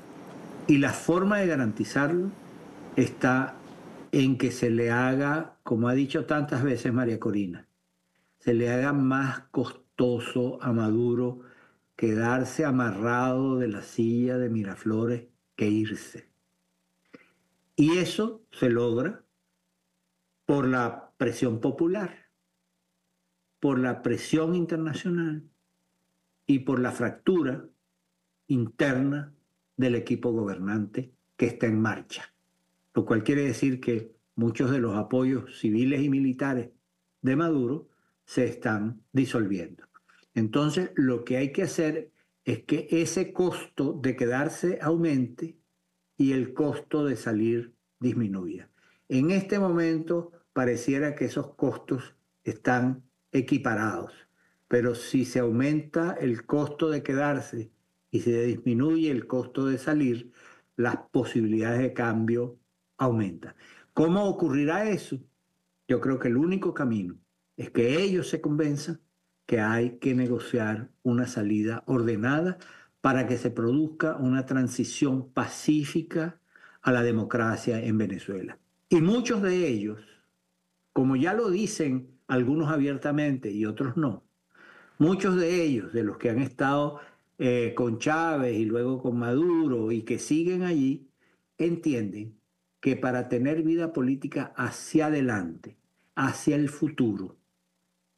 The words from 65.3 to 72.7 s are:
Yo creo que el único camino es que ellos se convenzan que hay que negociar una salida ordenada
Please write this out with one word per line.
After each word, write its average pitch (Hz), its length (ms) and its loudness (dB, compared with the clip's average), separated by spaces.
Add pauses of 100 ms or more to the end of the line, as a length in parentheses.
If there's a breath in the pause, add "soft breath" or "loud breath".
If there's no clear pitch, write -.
Yo 123 140 2
creo 131 160 0
que 127 120 0
el 117 80 4
único 180 360 0
camino 104 440 -2 (380)
es - 140 -10
que 127 320 2
ellos 185 260 0
se 160 140 -2
convenzan 147 580 0 (460)
que 117 140 2
hay 117 400 0
que 131 160 2
negociar 117 760 0 (140)
una 123 240 2
salida 107 580 -2
ordenada 127 720 0 (420 loud breath)